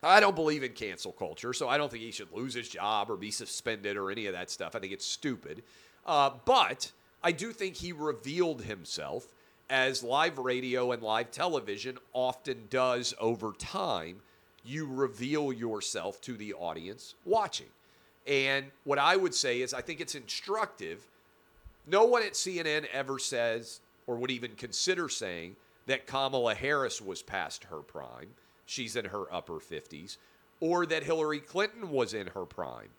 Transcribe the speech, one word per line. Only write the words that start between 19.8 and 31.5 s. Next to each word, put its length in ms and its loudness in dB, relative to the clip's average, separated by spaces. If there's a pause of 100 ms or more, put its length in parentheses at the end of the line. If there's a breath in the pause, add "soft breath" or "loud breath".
it's 140 -6
instructive. 920 -4 (800 soft breath)
No 160 8
one 180 8
at 140 -2
C 240 -2
N 80 0
N 240 2
ever 260 -2
says 640 0 (280)
or 100 -2
would 140 -2
even 240 -4
consider 520 0
saying 480 -4 (300 soft breath)
that 200 -2
Kamala 480 2
Harris 480 0
was 200 -8
past 440 -6
her 140 -10
prime. 480 -14 (380 soft breath)
She's 320 -4
in 80 -2
her 280 -6
upper 280 -6
fifties. 560 -12 (420 soft breath)
Or 260 2
that 180 -2
Hillary 360 0
Clinton 500 -4